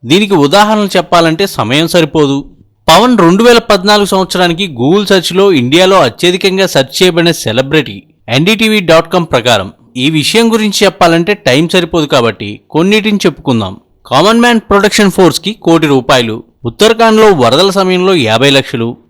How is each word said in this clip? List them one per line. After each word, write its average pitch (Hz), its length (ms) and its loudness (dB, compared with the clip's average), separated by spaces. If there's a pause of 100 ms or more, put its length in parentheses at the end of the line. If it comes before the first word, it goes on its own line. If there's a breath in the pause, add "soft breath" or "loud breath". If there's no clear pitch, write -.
దీనికి 190 280 0
ఉదాహరణలు 202 640 2
చెప్పాలంటే 170 500 0
సమయం 139 400 -2
సరిపోదు. 147 640 -2 (380)
పవన్ 226 280 4
రెండు 185 260 2
వేల 240 140 4
పద్నాలుగు 208 480 0
సంవత్సరానికి 180 760 -4
Google 185 260 0
సెర్చ్లో 190 440 0
ఇండియాలో 175 500 2
అత్యధికంగా 180 680 -2
సెర్చ్ 139 360 -2
చేయబడిన 170 280 0
సెలబ్రిటీ 127 720 -4 (260)
ఎన్డీటీవీ 208 500 0
డాట్ 165 320 0
కామ్ 180 200 -2
ప్రకారం. 110 400 0 (260)
ఈ 127 120 -2
విషయం 208 440 0
గురించి 214 320 0
చెప్పాలంటే 175 480 0
టైమ్ 156 360 -2
సరిపోదు 170 360 -2
కాబట్టి 113 640 -4
కొన్నిటిని 202 560 0
చెప్పుకుందాం. 113 520 -4 (280)
కామన్ 190 340 2
మ్యాన్ 240 200 2
ప్రొడక్షన్ 202 520 0
ఫోర్స్కి 185 420 0
కోటి 165 340 0
రూపాయలు, 123 560 -2 (220)
ఉత్తరాఖండ్లో 220 640 2
వరదల 151 420 2
సమయంలో 185 460 0
యాభై 120 340 0
లక్షలు 131 480 -4 (120)